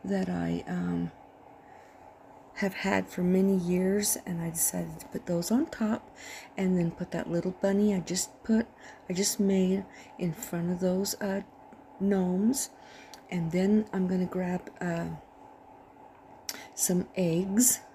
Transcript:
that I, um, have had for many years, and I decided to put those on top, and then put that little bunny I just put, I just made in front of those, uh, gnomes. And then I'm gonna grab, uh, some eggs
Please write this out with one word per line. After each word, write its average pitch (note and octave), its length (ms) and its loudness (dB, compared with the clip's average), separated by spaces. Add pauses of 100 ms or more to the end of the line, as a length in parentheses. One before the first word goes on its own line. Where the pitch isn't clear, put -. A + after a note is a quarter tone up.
that F#3+ 260 -2
I, - 380 -2
um, F3 440 -2 (1500)
have G3 160 0
had G3 340 0
for - 140 -6
many F#3+ 340 6
years, F#3 720 2
and E3+ 160 -4
I E3 80 -2
decided E3 500 -2
to - 80 -14
put - 200 -8
those E3+ 240 0
on C#4 160 4
top, - 420 -4 (460)
and F#3 220 2
then E3+ 120 2
put - 220 -8
that - 180 -4
little E3+ 220 0 (100)
bunny G3+ 320 4
I F#3 60 2
just - 440 -6
put, A3+ 220 2 (420)
I F#3 60 -4
just F#3+ 260 -2
made F#3+ 460 4 (320)
in E3+ 160 -2
front E3+ 380 -4
of F3+ 80 -2
those, F#3 420 0
uh, G3+ 200 -2 (580)
gnomes. G3 720 2 (580)
And E3 220 -2
then G3+ 420 4
I'm F#3+ 140 0
gonna F#3 180 0
grab, F3+ 460 -4 (100)
uh, E3+ 280 -4 (1600)
some - 420 0
eggs F#3+ 680 2 (140)